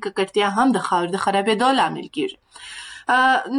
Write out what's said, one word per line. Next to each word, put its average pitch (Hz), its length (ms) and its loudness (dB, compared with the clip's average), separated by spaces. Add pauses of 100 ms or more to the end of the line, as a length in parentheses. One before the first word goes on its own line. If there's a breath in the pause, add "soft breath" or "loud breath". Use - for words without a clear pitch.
ککړتیا 202 420 0 (100)
هم 254 140 4
د 202 60 2
خاورې 175 340 0
د 196 60 -2
خرابېدو 202 500 2 (120)
لامل 160 360 -2
کېږي. - 220 -4 (720 loud breath)
اه، 254 280 4 (220)